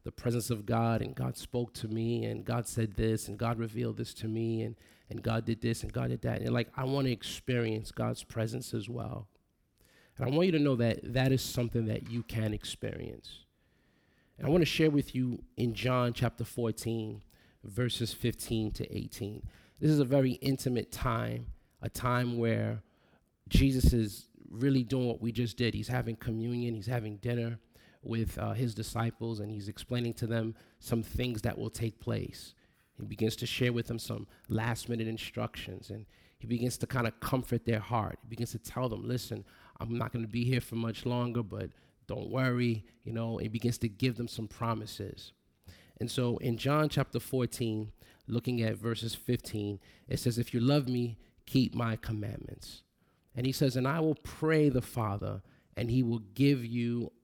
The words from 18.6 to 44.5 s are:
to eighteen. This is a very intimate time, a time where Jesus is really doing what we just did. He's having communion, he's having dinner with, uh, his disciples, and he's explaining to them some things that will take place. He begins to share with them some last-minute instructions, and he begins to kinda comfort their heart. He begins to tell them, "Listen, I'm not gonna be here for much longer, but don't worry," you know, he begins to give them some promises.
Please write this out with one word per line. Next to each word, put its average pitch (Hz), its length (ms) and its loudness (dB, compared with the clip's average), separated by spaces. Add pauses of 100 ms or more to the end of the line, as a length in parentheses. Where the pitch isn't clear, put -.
to - 220 -6
eighteen. 107 540 -6 (320)
This 147 100 4
is 151 100 8
a 143 40 8
very 131 300 4
intimate 127 580 0
time, 117 540 -2 (360)
a 110 60 -4
time 123 500 0
where 110 460 2 (640)
Jesus 131 460 8
is 110 340 0 (220)
really 131 340 2
doing 123 240 0
what 113 140 -2
we 117 100 -2
just 113 240 0
did. 113 180 2
He's 104 140 -4
having 117 300 -2
communion, 117 580 -2
he's 101 120 -8
having 110 300 -2
dinner 117 400 -2 (460)
with, 113 340 -2
uh, 107 140 -2
his 113 240 0
disciples, 113 640 -2
and 104 100 -6
he's 104 200 -8
explaining 117 460 -4
to 120 120 -4
them 113 260 0 (260)
some 117 220 -2
things 120 420 -2
that 101 140 -2
will 110 120 -4
take 113 320 -4
place. - 540 -4 (440)
He 113 60 -8
begins 104 320 0
to 120 80 -4
share 123 260 2
with 117 160 0
them 117 120 -2
some 110 280 -6 (220)
last-minute 113 580 0
instructions, 110 840 -6
and 104 160 -10 (320)
he 113 100 -12
begins 120 320 0
to 120 80 -2
kinda 117 240 2 (100)
comfort 123 420 0
their 113 160 2
heart. 107 420 -2
He - 60 -20
begins 117 240 -6
to 110 80 -6
tell 123 300 -4
them, 104 180 -6
"Listen, 113 380 -4 (360)
I'm 117 160 -2
not 113 140 -2
gonna 113 160 -4
be 120 160 0
here 123 160 4
for 120 160 -4
much 113 300 -2
longer, 120 360 0
but 104 300 -6 (360)
don't 107 220 -6
worry," 123 560 2 (180)
you 110 100 -6
know, 113 240 -2
he - 100 -2
begins 113 320 0
to 117 80 0
give 110 300 0
them 117 100 -4
some 110 200 -6
promises. 110 840 -6 (680)